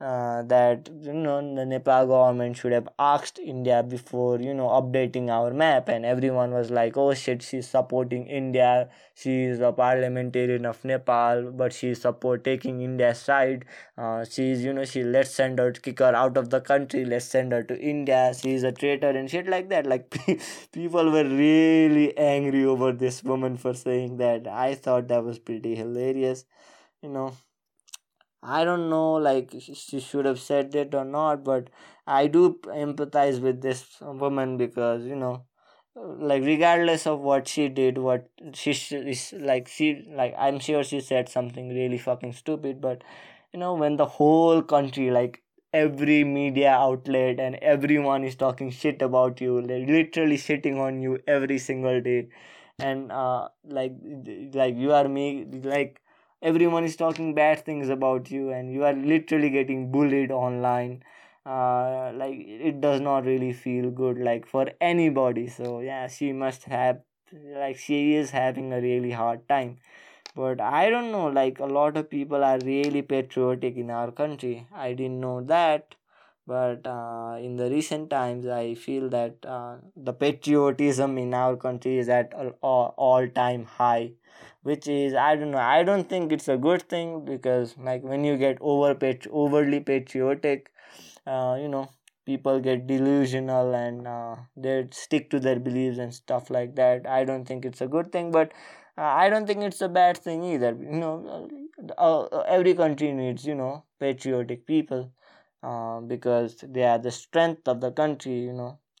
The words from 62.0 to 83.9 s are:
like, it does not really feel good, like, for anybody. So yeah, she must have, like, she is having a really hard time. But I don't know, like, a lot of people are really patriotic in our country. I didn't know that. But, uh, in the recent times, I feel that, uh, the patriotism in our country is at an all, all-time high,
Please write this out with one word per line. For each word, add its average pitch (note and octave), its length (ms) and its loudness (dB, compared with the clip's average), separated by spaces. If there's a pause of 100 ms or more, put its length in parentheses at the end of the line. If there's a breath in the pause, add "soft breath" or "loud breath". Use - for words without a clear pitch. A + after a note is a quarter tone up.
like, C3+ 220 -6
it C#3 440 -6
does C#3+ 200 2
not C#3 240 0
really B2+ 280 0
feel B2 360 -4
good, B2 300 -2
like, A#2+ 260 -2
for C3+ 240 -2 (120)
anybody. C3+ 640 2
So A#2+ 320 -8
yeah, C3 280 -8
she C#3 260 -6
must C3 320 -6
have, B2+ 360 0 (320)
like, C#3 440 -8
she D3 380 2
is C#3+ 160 0
having C3 420 -2
a B2 80 -2
really B2 300 0
hard A#2 380 -4
time. B2 280 0 (580 loud breath)
But C3 260 -4
I D3 280 2
don't A#3 220 -2
know, F#3+ 160 -2
like, C3+ 320 0
a C#3 60 -4
lot D3 320 0
of D#3 120 -4
people C#3+ 340 -2
are C3+ 160 4
really C#3 420 0
patriotic B2+ 760 -2
in A#2+ 120 -8
our A#2+ 220 -4
country. B2 640 -6
I C3 200 -8
didn't B2+ 280 -6
know B2+ 200 -6
that. D#3 540 0 (520 soft breath)
But, B2 380 -4
uh, A#2 560 -10
in B2 160 -8
the B2 140 -2
recent D3+ 400 -4
times, B2 340 -4
I A#2+ 300 -4
feel C3 340 -6
that, A#2+ 340 -4
uh, B2 340 -12 (180)
the B2+ 180 -8
patriotism C#3+ 1040 2
in B2 160 -2
our B2+ 220 2
country B2+ 420 -4
is B2 100 0
at A#2+ 280 2
an B2+ 260 -8
all, B2+ 360 2
all-time B2+ 680 2
high, A#2 460 0 (580 loud breath)